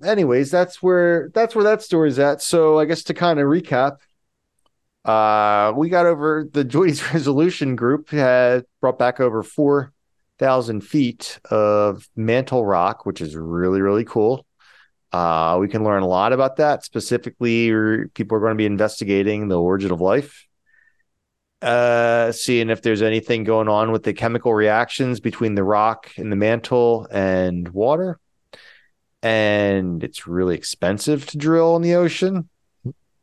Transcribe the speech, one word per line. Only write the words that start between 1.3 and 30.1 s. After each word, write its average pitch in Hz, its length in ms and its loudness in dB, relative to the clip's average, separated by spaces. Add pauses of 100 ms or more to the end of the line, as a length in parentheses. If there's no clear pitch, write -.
that's 226 220 0
where 208 100 2
that 214 180 2
story's 156 360 0
at. 143 220 2
So 156 380 4
I 151 60 2
guess 160 180 -4
to 165 100 -4
kinda 160 300 0
recap, 139 540 0 (1080)
uh, 107 720 2
we 156 140 -2
got 175 160 2
over, 156 460 0
the 147 120 0
Joyce 143 380 0
<laughs> - 120 -6
Resolution 147 640 0
group 127 340 -2
had 127 560 2 (160)
brought 127 180 0
back 123 200 0
over 113 240 0
four 143 480 -2 (480)
thousand 123 420 0
feet - 580 -4 (100)
of 104 680 0
mantle 120 500 0
rock, 95 400 0
which 98 160 -6
is 78 140 -8
really, 87 460 -2
really 101 240 2
cool. 117 400 0 (640)
Uh, 82 480 0
we 101 80 0
can 107 160 -4
learn 101 200 0
a 92 40 0
lot 95 260 2
about 131 240 0
that. 147 260 0
Specifically, 117 880 -2
r-, 110 420 0
people 110 240 -2
are 104 40 -4
gonna 110 140 0
be 107 100 0
investigating 104 800 -2
the 92 120 0
origin 92 320 0
of 85 100 -4
life, 117 460 -2 (1120)
uh, 117 720 2
seeing 117 400 0
if 107 100 -4
there's 110 220 0
anything 110 400 0
going 110 260 0
on 110 220 2
with 110 120 -2
the 104 100 -2
chemical 117 400 -2
reactions 113 640 0
between 110 360 -4
the 98 80 0
rock 107 540 0
and 107 140 -8
the 101 40 -4
mantle 117 760 0
and 92 580 -2
water. 147 500 -2 (1040)
And 104 800 0
it's - 240 -12